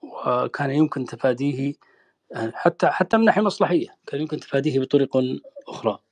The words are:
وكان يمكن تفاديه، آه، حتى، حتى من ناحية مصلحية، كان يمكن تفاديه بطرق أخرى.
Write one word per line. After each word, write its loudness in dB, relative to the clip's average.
وكان -2
يمكن 2
تفاديه، 0
آه، -4
حتى، 2
حتى 0
من 4
ناحية 4
مصلحية، 0
كان -6
يمكن -4
تفاديه 0
بطرق 2
أخرى. -4